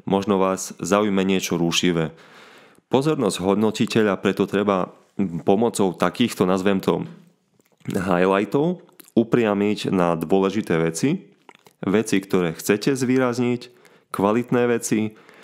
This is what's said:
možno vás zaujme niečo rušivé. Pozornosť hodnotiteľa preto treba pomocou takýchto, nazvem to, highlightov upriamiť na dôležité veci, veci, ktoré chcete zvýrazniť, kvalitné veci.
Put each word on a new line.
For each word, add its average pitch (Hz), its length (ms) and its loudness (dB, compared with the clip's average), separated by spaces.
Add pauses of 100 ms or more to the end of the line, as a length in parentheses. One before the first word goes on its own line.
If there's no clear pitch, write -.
možno 98 400 0
vás 95 400 -2
zaujme 98 400 2
niečo 92 400 0
rušivé. 85 480 0 (800)
Pozornosť 135 480 0
hodnotiteľa 104 800 0
preto 95 320 0
treba 98 400 0 (560)
pomocou 98 480 2
takýchto, 92 560 0
nazvem 95 320 0
to, 85 240 0 (800)
highlightov 98 960 0 (320)
upriamiť 104 800 0
na 87 240 2
dôležité 92 640 0
veci, 131 480 -2 (560)
veci, 104 320 0
ktoré 90 400 -2
chcete - 400 0
zvýrazniť, 123 720 0 (400)
kvalitné 120 640 0
veci. 110 400 -2 (300)